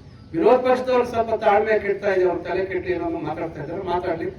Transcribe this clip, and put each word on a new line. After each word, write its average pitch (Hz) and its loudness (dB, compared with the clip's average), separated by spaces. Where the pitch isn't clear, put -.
ವಿರೋಧ 233 6
ಪಕ್ಷದವ್ರು 254 2
ಸ್ವಲ್ಪ 226 -2
ತಾಳ್ಮೆ 214 4
ಕೆಡ್ತಾ 196 -2
ಇದೆ, 180 2
ಅವ್ರ 170 -4
ತಲೆ 180 -2
ಕೆಟ್ಟು 175 -4
ಏನೋ 170 -4
ಮಾತಾಡ್ತಾ 160 -6
ಇದ್ದಾರೆ, - -8
ಮಾತಾಡ್ಲಿ. 175 -4